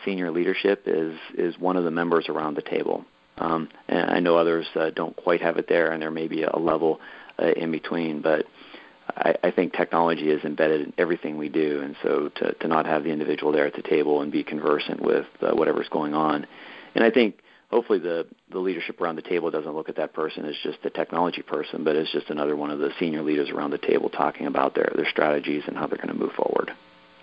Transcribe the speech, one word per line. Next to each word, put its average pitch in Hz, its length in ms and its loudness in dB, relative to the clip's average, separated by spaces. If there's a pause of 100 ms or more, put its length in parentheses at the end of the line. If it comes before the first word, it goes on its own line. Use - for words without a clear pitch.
senior 90 280 -2
leadership 92 540 0
is, 80 300 0 (180)
is 87 220 -2
one 90 200 0
of 90 80 2
the 85 80 0
members 85 360 2
around 76 280 -2
the - 60 -2
table. - 420 -2 (340)
Um, 82 300 -2 (200)
and 85 220 2
I 87 80 4
know 87 180 4
others, 82 380 4
uh, 80 160 0
don't 82 240 -6
quite 87 260 0
have 85 160 0
it 82 120 -2
there, 82 240 4
and 80 100 -4
there 78 80 -4
may 80 160 -4
be 78 160 -2
a - 160 0
level, 80 420 2 (400)
uh, 85 160 4
in 82 140 -2
between, 80 520 -4
but 78 240 2 (680)
I, 82 280 2
I 90 80 4
think 87 200 2
technology 85 580 2
is 73 140 2
embedded 78 360 2
in 76 180 -6
everything 80 400 0
we 76 100 -4
do, 73 340 0
and 71 200 -8
so 73 340 2
to, - 180 0
to - 120 -6
not 78 200 2
have 78 180 0
the 82 60 -2
individual 76 420 0
there 73 140 4
at 73 80 -4
the - 80 -8
table 73 380 2
and 73 120 -4
be 76 100 0
conversant 76 580 0
with, 76 260 2 (160)
uh, 82 100 2
whatever's 78 380 2
going 76 220 -2
on. 76 320 0 (520)
And - 80 6
I - 60 8
think 113 260 4 (340)
hopefully 110 280 2
the, 85 260 -2 (260)
the 90 100 -6
leadership 92 400 -4
around 85 160 -2
the 78 60 -8
table 85 280 0
doesn't 78 240 -4
look 78 140 -6
at 76 80 -10
that 76 180 -4
person 78 300 -4
as 73 180 -6
just - 220 -6
a - 60 -2
technology 85 520 -2
person, 76 400 -6
but 76 140 2
as 78 140 0
just 73 200 -4
another 76 240 -2
one 73 160 -4
of 71 80 -4
the 73 200 0
senior 78 240 -2
leaders 73 280 0
around 73 220 -4
the 71 60 -2
table 76 300 2
talking - 380 -2
about 69 280 2
their, - 200 2
their 76 140 0
strategies 73 580 2
and - 100 -6
how 73 100 -2
they're - 120 -4
gonna 50 160 -6
move - 180 -2
forward. - 380 -2 (520)